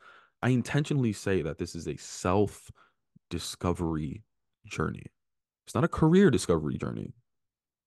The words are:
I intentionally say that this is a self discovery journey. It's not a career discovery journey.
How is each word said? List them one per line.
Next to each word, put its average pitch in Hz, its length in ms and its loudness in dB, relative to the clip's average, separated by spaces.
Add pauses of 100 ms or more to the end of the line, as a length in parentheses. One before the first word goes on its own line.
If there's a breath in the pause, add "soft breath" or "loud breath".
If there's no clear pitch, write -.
(420 loud breath)
I 120 80 2
intentionally 127 640 0
say 95 280 -2
that 73 160 -6
this - 180 -8
is 82 120 -10
a 73 100 -6
self - 720 -2 (600 soft breath)
discovery 82 920 -4 (420)
journey. - 400 -4 (600)
It's - 100 -8
not 117 80 4
a 170 60 2
career 170 420 6
discovery 78 460 0
journey. - 360 -8 (720)